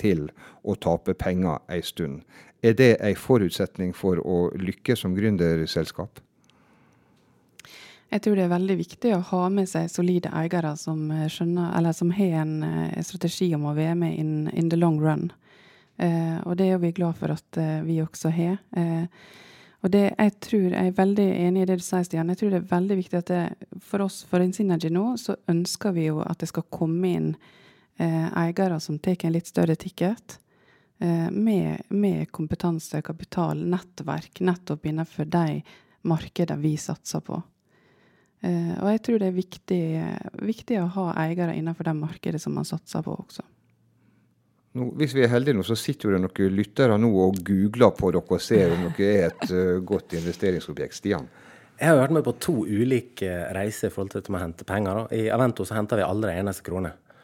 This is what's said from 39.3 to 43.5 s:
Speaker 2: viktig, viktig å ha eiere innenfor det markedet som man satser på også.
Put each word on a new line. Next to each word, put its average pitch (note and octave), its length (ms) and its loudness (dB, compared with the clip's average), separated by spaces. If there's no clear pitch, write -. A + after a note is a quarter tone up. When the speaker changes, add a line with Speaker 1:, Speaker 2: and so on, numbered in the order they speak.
Speaker 2:
viktig, F3+ 460 -4
viktig A3 360 -2
å F3 160 0
ha F3+ 140 -2
eiere E3+ 300 -2
innenfor E3 300 -4
det D#3+ 100 0
markedet D#3 440 -6
som C#3+ 160 -6
man D3+ 80 -4
satser D#3+ 400 -8
på - 100 -6
også. - 300 -14